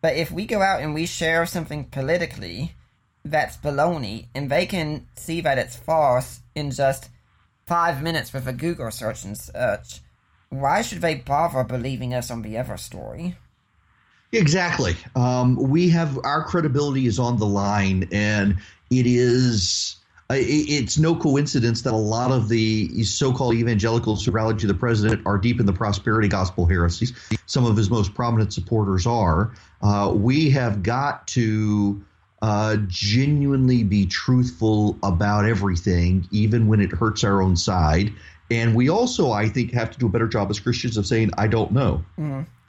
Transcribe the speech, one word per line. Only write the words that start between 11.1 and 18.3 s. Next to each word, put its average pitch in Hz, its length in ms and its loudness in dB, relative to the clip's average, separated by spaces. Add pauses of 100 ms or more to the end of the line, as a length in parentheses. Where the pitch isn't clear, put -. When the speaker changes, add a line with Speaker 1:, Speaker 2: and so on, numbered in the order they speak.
Speaker 1:
bother 139 480 -2
believing 123 500 -6
us 123 160 -6
on 117 120 -8
the 107 160 -10
other 120 180 -6
story? 92 600 -10 (960)
Speaker 2:
Exactly. 165 640 2 (220)
Um, 127 400 2
we 151 320 2
have, 165 360 2
our 151 200 -2
credibility 143 640 0
is 104 120 0
on 120 200 0
the 107 80 0
line, 98 680 0
and 104 460 0 (320)